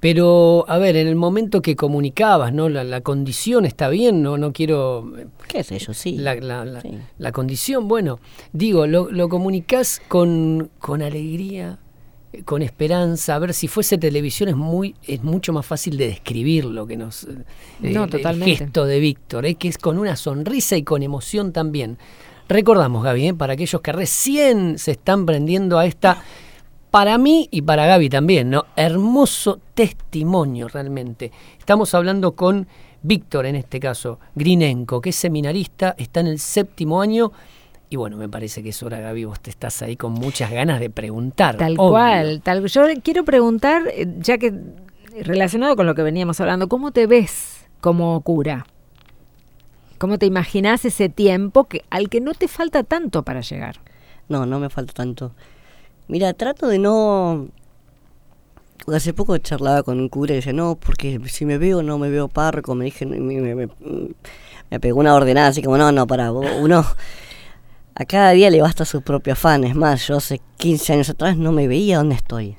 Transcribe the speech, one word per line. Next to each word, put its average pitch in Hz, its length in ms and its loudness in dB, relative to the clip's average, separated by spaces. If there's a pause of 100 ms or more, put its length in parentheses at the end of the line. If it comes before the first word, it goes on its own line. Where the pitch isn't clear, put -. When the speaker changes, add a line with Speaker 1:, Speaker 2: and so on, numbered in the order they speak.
Speaker 1:
Pero, 170 640 6
a 165 100 0
ver, 180 200 4
en 160 100 2
el 160 80 0
momento 190 460 0
que 147 160 -2
comunicabas, 147 760 2
¿no? 156 160 0
La, 143 160 -2
la 127 160 -6
condición 139 640 0
está 143 220 -2
bien, 196 340 2
no, 143 160 -2
no 147 140 -4
quiero, 131 680 -2
eh, 120 100 -18 (200)
Speaker 2:
¿Qué - 160 -6
sé - 160 -10
yo? - 140 -12
Sí. 175 240 -8
Speaker 1:
la, 139 180 -4
la, 123 300 -10
la, 123 160 -12
Speaker 2:
Sí. - 160 -14 (200)
Speaker 1:
la 123 140 -8
condición, 135 560 -4
bueno, 196 320 -2 (320)
digo, 165 360 2
lo, 175 220 2
lo 170 200 0
comunicás 185 800 -2
con, 160 600 2 (100)
con 147 220 -4
alegría, 170 760 -8 (520)
eh, - 120 -18
con 147 180 -4
esperanza. 165 760 -2
A 147 40 -2
ver, 175 160 -4
si - 120 -4
fuese 208 300 0
televisión 147 520 -2
es 156 60 2
muy, 170 400 -2 (100)
es 135 180 -8
mucho 170 280 -2
más 151 140 -4
fácil 151 320 -6
de 135 100 0
describir 120 560 -2
lo 113 240 -8
que 113 80 -10
nos, 113 300 -12
eh, - 20 -18 (540)
Speaker 3:
No, 202 80 -6
Speaker 1:
el, 196 140 0
el 185 60 -4
Speaker 3:
totalmente. 170 460 0
Speaker 1:
gesto 143 300 -2
de 139 140 2
Víctor, 135 480 -2
eh, 170 80 -2
que 180 120 -6
es 165 120 -6
con 165 200 -2
una 202 160 -2
sonrisa 160 640 -2
y 151 60 -2
con 143 200 0
emoción 156 480 -6
también. 147 460 -4 (500)
Recordamos, 180 560 4
Gaby, 131 260 0
eh, 185 40 -2
para 143 200 -4
aquellos 165 280 -4
que 156 100 -6
recién 202 880 0
se - 120 -4
están 185 340 0
prendiendo 170 540 2
a 170 80 4
esta, 180 340 2 (680)
para 208 260 6
mí 302 340 4
y 160 120 -2
para 151 240 4
Gaby 170 220 6
también, 139 420 2
¿no? 143 140 0 (100)
Hermoso 196 840 2 (160)
testimonio 156 920 -2
realmente. 127 640 -10 (260)
Estamos 208 360 0
hablando 185 420 2
con 185 320 0 (360)
Víctor, 147 420 -2
en 139 100 -2
este 131 240 -8
caso, 123 400 -8 (160)
Grinenko, 147 640 0
que 185 100 -4
es - 40 -4
seminarista, 170 840 -4
está 139 220 -6
en 170 80 0
el 156 120 -4
séptimo 175 600 -2
año. 220 300 0 (600)
Y 143 40 -10
bueno, 104 220 -8
me 107 100 -10
parece 110 360 -12
que 110 60 -10
es 104 140 -12
hora, 113 160 -10
Gaby, 113 260 -10
vos 104 140 -12
te - 120 -18
estás - 320 -10
ahí 117 140 -8
con 117 160 -6
muchas 123 380 -4
ganas 131 280 -2
de 117 100 -6
preguntar, 117 680 -2
Speaker 3:
Tal 160 200 0
Speaker 1:
obvio. 190 140 6
Speaker 3:
cual, 190 520 2
tal, 190 240 -2
yo 277 180 4 (180)
quiero 330 200 0
preguntar, 262 600 2 (100)
eh, - 140 -4 (120)
ya 240 200 0
que 226 140 -2 (680)
relacionado 190 540 0
con 196 100 4
lo 165 100 2
que 156 80 -2
veníamos 170 380 -2
hablando, 185 260 0
¿cómo 254 240 -4
te 233 160 4
ves - 600 2 (140)
como 170 400 2
cura? 147 440 -2 (1300)
¿Cómo 202 200 -2
te 202 80 2
imaginás 196 600 2
ese 208 240 0
tiempo 196 560 4
que, - 240 -12
al 190 200 -4
que 233 120 0
no 285 120 -4
te 349 140 -2
falta 320 360 -2
tanto 294 400 -2
para 127 180 -8
llegar? - 360 -12 (520)
Speaker 2:
No, 139 160 -2
no 131 140 -4
me 143 100 -6
falta 131 240 -10
tanto. 123 400 -8 (760)
Mira, 180 260 -2
trato 277 340 -4
de 202 120 2
no. 196 680 0 (1400)
Hace 156 260 -2
poco 196 240 2
charlaba 143 460 0
con 127 160 -4
un 131 100 -2
cura 143 240 -2
y 135 40 0
decía, 127 160 -4
"No, 165 220 -2
porque 139 520 0
si - 180 -6
me 147 120 0
veo, 180 260 2
no 151 160 -2
me 143 100 -2
veo 143 200 -2
párroco", 156 460 -2
me 123 100 -4
dije, 139 200 -8
me, 135 140 -6
me, 131 360 -4
me, 123 120 -6 (1040)
me 117 80 -6
pegó 123 220 0
una 151 120 6
ordenada, 143 360 6
así 143 120 -2
como, 135 160 2
"No, 151 140 6
no, 131 160 2
pará, 123 240 -2
vos, 131 160 -4 (120)
uno, 156 240 4 (1080)
a 131 120 -6
cada 196 260 6
día 190 180 10
le 160 120 6
basta 160 240 2
su 143 160 -4
propio 139 320 -2
afán". 147 320 4
Es 123 100 -2
más, 143 320 2
yo 143 100 0
hace 139 220 -4 (180)
quince 160 360 0
años 143 160 2
atrás 170 280 0
no 160 140 0
me 147 160 2
veía 175 300 2
dónde 147 180 2
estoy. 107 440 -4